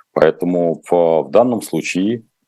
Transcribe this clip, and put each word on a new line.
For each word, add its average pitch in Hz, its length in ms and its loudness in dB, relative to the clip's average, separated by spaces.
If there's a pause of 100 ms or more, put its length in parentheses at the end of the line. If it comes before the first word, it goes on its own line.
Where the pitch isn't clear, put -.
(120)
Поэтому 82 760 0
в, 82 340 2
в 67 80 -8
данном 113 320 2
случае 113 640 -4 (240)